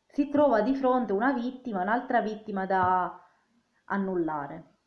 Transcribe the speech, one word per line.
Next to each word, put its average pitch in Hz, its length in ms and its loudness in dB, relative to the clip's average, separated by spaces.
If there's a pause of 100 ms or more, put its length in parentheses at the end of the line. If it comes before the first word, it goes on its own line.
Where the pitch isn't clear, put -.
si 285 220 -2
trova 277 320 4
di 247 120 2
fronte 254 400 0
una 233 200 2
vittima, 233 500 -4
un'altra 233 380 0
vittima 202 440 -6
da 185 500 2 (680)
annullare. 165 880 -4 (160)